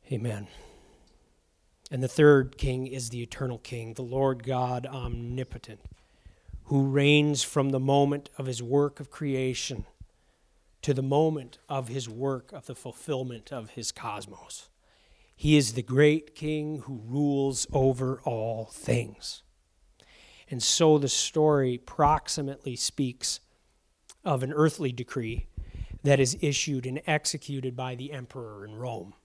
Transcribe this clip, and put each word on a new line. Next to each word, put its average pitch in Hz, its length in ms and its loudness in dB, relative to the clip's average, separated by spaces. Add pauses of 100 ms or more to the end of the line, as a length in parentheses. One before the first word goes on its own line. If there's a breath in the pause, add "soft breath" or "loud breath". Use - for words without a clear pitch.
(120)
Amen. 107 340 -6 (1400 soft breath)
And 131 100 -4
the 127 80 0
third 143 500 8
king 131 280 -2
is 127 240 -8
the 120 120 -6
eternal 120 360 -6
king, 113 360 -10
the 131 80 -10
Lord 127 420 0
God 127 420 -2
omnipotent, 123 960 -8 (840 soft breath)
who 139 220 2
reigns 143 560 6
from 139 280 0
the 135 100 0
moment 139 580 2
of 135 80 -6
his 120 160 -6
work 143 380 0
of 139 100 -14
creation 131 760 -4 (1000)
to 143 120 2
the 131 80 -2
moment 143 560 0 (100)
of 135 200 -4
his 120 200 -8
work 127 440 -6
of 131 140 -16
the 131 100 -12
fulfillment 127 760 -8
of 117 180 -10
his 117 200 -8
cosmos. - 760 -14 (680 soft breath)
He 151 220 4
is 117 180 4
the 123 80 -4
great 151 520 2
king 151 480 -6
who 127 220 -12
rules 139 680 0
over 131 500 2
all 113 440 -4
things. - 760 -4 (1040 loud breath)
And 123 140 -6
so 156 360 6
the 139 100 2
story 139 680 2
proximately 143 1000 -2
speaks - 640 -4 (840)
of 135 200 0
an 135 80 -4
earthly 151 400 2
decree 117 560 -6 (560 loud breath)
that 139 160 6
is 131 200 2
issued 135 460 -2
and 131 180 -6
executed 139 680 -4
by 127 220 -8
the 135 160 -10
emperor 117 520 -12
in 107 120 -14
Rome. 110 380 -10 (100)